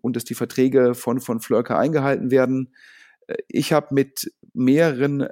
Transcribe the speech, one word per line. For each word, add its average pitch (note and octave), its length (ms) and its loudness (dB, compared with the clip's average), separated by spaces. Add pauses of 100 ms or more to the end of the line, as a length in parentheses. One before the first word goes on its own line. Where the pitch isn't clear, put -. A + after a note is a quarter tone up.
und A#2+ 140 -4
dass A#2 80 -6
die - 120 -10
Verträge B2+ 600 2
von, B2 240 -4
von A2+ 220 -6
Flörke A#2+ 360 0
eingehalten C3+ 540 0
werden. C3 420 2 (540)
Äh, - 100 -8 (100)
ich - 260 -2
hab D3 180 0
mit C3+ 400 -2 (220)
mehreren, C#3 800 2